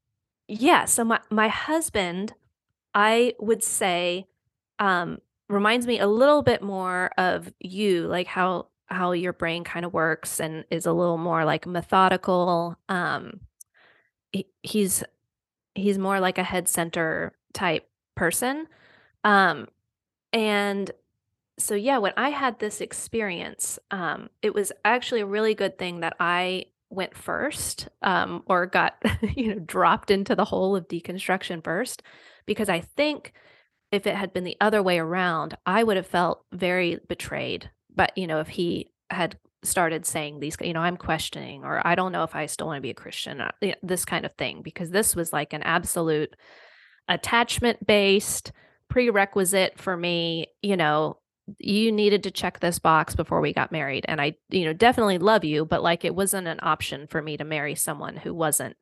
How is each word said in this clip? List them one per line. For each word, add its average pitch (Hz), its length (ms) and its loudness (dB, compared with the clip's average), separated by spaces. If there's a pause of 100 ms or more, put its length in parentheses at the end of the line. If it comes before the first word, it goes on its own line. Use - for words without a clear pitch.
(480)
yeah, 247 360 4
so - 200 2
my, 226 160 2 (100)
my 214 180 4
husband, 208 840 -2 (600)
I 226 440 4
would 214 240 0
say, 180 640 0 (520)
um, 175 400 0 (300)
reminds 214 380 2
me 233 120 0
a 202 80 2
little 269 360 6
bit - 200 2
more 185 540 -2
of 180 420 0
you, 185 480 0
like, 175 200 -2
how, 185 420 -2 (180)
how 180 260 -2
your 180 200 -2
brain 170 320 -4
kind 170 220 -6
of 170 80 -6
works 160 440 -2
and 156 320 -6
is 165 140 -2
a 165 80 2
little 170 260 2
more, 160 280 0
like, 160 200 -2
methodical. 180 1080 2 (140)
Um, 165 500 -4 (920)
he, 190 140 -4 (160)
he's, 202 400 0 (720)
he's 196 220 2
more 196 240 2
like 185 160 2
a 185 80 2
head 180 240 -2
center 165 640 -2 (220)
type - 340 -2 (280)
person. 262 500 0 (580)
Um, 190 440 4 (640)
and 202 580 0 (680)
so, - 160 -2
yeah, 247 220 2
when 202 220 0
I 254 100 2
had 269 300 -2
this 214 240 -6
experience, - 960 -6 (120)
um, 165 380 -6 (140)
it 214 100 2
was 202 200 0 (120)
actually 233 380 2
a 202 40 -6
really 214 280 2
good 190 240 -2
thing 175 220 -6
that 165 200 -4
I 180 460 0 (240)
went - 260 -6
first, - 720 -6 (140)
um, 175 420 0
or 180 220 2
got, 180 360 0 (100)
<laughs> - 100 -4
you 220 320 -2
know, 208 60 -8
dropped 180 500 2
into 196 260 2
the 196 80 2
hole 190 320 0
of 165 100 -4
deconstruction 180 800 -4
first, 185 380 -4 (420)
because 214 240 -2
I 170 120 2
think 285 520 -2 (580)
if 202 160 0
it 196 100 0
had 190 180 -6
been 180 100 -4
the - 160 -6
other 208 220 4
way 180 160 2
around, 165 680 -2
I 202 180 2
would 214 140 2
have 180 100 -2
felt 175 460 0
very 180 460 0 (100)
betrayed. 135 600 -8 (240)
But, - 240 2
you 185 80 -4
know, 156 140 -2
if 156 80 -6
he - 420 -4 (180)
had 175 300 -4 (240)
started 165 420 0
saying 151 360 -6
these, 151 200 -8
you 175 140 -4
know, 165 60 -2
"I'm 175 180 -2
questioning," 143 680 -6
or, 143 220 -2
"I 170 80 4
don't 185 180 2
know 170 120 0
if - 100 -6
I 156 100 -4
still 151 220 -6
wanna 143 160 -6
be 123 80 -6
a - 40 -8
Christian," - 460 -10
uh, - 120 -4 (100)
you 202 60 0
know, - 140 -2
this 180 220 -2
kind 160 220 -4
of - 80 -12
thing, - 260 -6
because 165 300 -10
this 190 260 2
was, 170 160 -2
like, 151 220 -4
an 151 80 -8
absolute 165 760 0 (720)
attachment-based 208 1400 2 (360)
prerequisite 196 920 2
for 185 180 -4
me, 170 520 -2 (120)
you 202 160 0
know, 151 420 2 (400)
you 220 340 2
needed 208 320 4
to 190 80 -6
check - 260 -4
this 175 220 0
box 160 340 4
before 165 260 0
we 147 120 0
got - 180 -2
married. 139 380 -4
And 156 120 -2
I, 147 140 0 (160)
you 180 140 0
know, 156 80 0
definitely 214 460 4
love 202 260 4
you, 151 200 0
but, 160 160 0
like, 175 240 0
it 160 80 0
wasn't 190 360 -2
an 160 120 -6
option 151 460 -2
for 156 160 -4
me 151 140 -8
to 151 80 -8
marry 151 320 -4
someone - 400 -4
who 165 180 -8
wasn't 151 480 -2